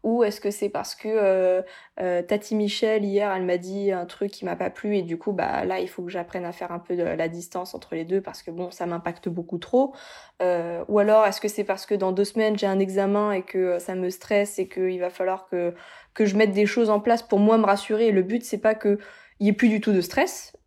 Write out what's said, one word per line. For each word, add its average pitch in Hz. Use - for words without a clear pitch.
Ou 233
est-ce 208
que 202
c'est 202
parce -
que, -
euh, 190
euh, 180
Tati 208
Michel, 214
hier, 202
elle 185
m'a 180
dit 196
un 180
truc 202
qui -
m'a 175
pas 185
plu 208
et 185
du 170
coup, 208
bah -
là, 185
il 180
faut -
que 175
j'apprenne 180
à 170
faire 175
un 170
peu 175
de 175
la 165
distance 175
entre -
les 165
deux 190
parce -
que 170
bon, 175
ça 175
m'impacte 170
beaucoup 170
trop. 262
Euh, 170
ou 208
alors, 214
est-ce 196
que 214
c'est 208
parce 196
que 208
dans 185
deux 196
semaines, 214
j'ai 202
un 190
examen 196
et 190
que, 185
euh, 180
ça 185
me 185
stresse 202
et 185
qu'il 185
va 180
falloir 185
que, 175
que 220
je 196
mette 214
des 202
choses 220
en 208
place 226
pour 196
moi 220
me 214
rassurer. 214
Et 214
le 190
but, 220
c'est 214
pas -
qu'il 202
y 208
ait 202
plus 226
du 214
tout 208
de 185
stress, -